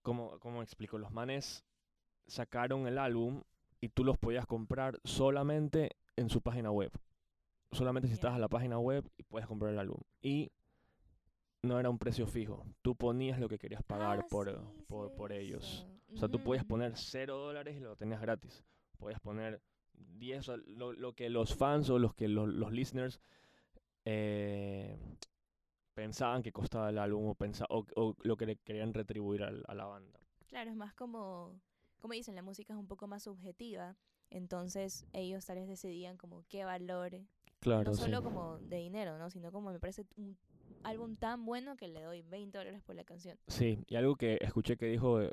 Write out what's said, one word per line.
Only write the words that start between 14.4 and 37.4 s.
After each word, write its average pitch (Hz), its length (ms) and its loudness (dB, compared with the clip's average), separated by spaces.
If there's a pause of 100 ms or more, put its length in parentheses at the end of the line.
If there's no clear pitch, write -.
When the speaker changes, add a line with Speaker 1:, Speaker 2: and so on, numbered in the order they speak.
Speaker 2:
sí, 95 60 -4 (320)
Speaker 1:
por, 104 220 -6
Speaker 2:
sí, - 80 -12
Speaker 1:
por 104 160 -4
ellos. 101 300 -6 (220)
Speaker 2:
eso. - 280 -20
Speaker 1:
O - 40 -10
sea, 123 120 2
tú 127 80 2
Speaker 2:
Ujú, - 80 -2
Speaker 1:
podías 123 180 4
Speaker 2:
ujú. 107 60 -6
Speaker 1:
poner 113 260 0
cero 135 420 -6
dólares 147 380 -6
y 139 40 -10
lo 113 160 -10
tenías 110 260 -4
gratis. 113 420 -2 (340)
Podías 107 220 -6
poner 107 420 -6 (320)
diez, 120 460 -10
o 127 40 -8
sea, 123 140 -6 (100)
lo, 123 260 -8
lo 123 200 -6
que 120 160 -4
los 113 260 4
fans 143 340 6
o 123 100 10
los 113 140 8
que 110 140 0
los, 107 200 4
los 107 240 0
listeners, 127 480 -2 (840)
eh, 101 920 0 (960)
pensaban 120 500 0
que 110 80 -4
costaba 107 380 0
el 107 80 2
álbum 104 300 2
o 104 80 0
pensa-, 101 340 -2
o, 110 160 2 (100)
o 110 260 4
lo 110 160 4
que 110 80 0
le 107 120 0
querían 107 360 -2
retribuir 104 500 0
al, 104 240 -4
a - 60 -8
la 101 120 -6
banda. 98 340 -14 (280)
Speaker 2:
Claro, 226 220 -8
es 220 60 -6
más 208 180 -8
como, 190 680 -8 (400)
como 233 140 -8
dicen, 226 220 -6
la 180 80 -10
música 196 300 -12
es 214 60 -8
un 196 80 -10
poco 196 200 -10
más 202 160 -10
subjetiva, 185 720 -10 (340)
entonces 180 840 -6
ellos 190 320 -6
tal 185 120 -8
vez 185 100 -8
decidían 180 500 -10
como 170 300 -18
qué 196 180 -8
valor, 180 540 -4 (420)